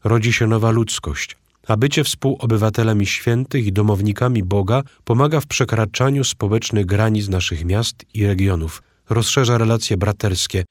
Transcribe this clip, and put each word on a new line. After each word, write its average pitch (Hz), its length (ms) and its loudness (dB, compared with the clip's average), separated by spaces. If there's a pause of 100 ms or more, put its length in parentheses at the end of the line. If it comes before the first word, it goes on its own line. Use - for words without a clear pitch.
rodzi 113 280 2
się 113 140 2
nowa 113 240 2
ludzkość, - 680 -4 (300)
a 110 100 2
bycie 143 280 2
współobywatelami 110 1000 0
świętych 120 600 -2
i 98 60 -2
domownikami 104 720 0
Boga 101 400 0 (220)
pomaga 139 360 2
w - 60 -8
przekraczaniu 127 760 -2
społecznych 104 640 -2
granic 104 420 0
naszych 87 360 -2
miast 101 400 -2 (100)
i 101 120 -2
regionów, 92 560 -2 (260)
rozszerza 117 500 2
relacje 113 380 0
braterskie 98 760 -2